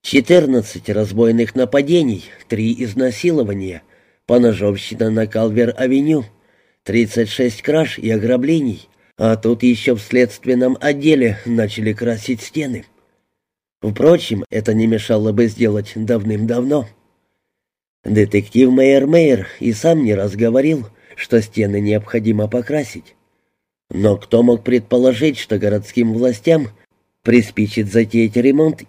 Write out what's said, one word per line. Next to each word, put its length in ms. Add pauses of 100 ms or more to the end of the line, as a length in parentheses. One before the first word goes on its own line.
Четырнадцать 880
разбойных 640
нападений, 720 (240)
три 260 (100)
изнасилования, 960 (440)
поножовщина 840
на 180
Калвер-авеню, 1000 (560)
тридцать 480
шесть 320
краж 360
и 120
ограблений, 800 (260)
а 200
тут 260
ещё 320
в 80
следственном 800
отделе 640
начали 480
красить 480
стены. 420 (960)
Впрочем, 680
это 240
не 120
мешало 460
бы 140
сделать 480
давным-давно. 920 (1160)
Детектив 640
Мейер-Мейер 800 (140)
и 120
сам 320
не 100
раз 220
говорил, 500 (300)
что 240
стены 400
необходимо 680
покрасить. 680 (760)
Но 280
кто 240
мог 200
предположить, 760
что 200
городским 540
властям 560 (540)
приспичит 680
затеять 460
ремонт 520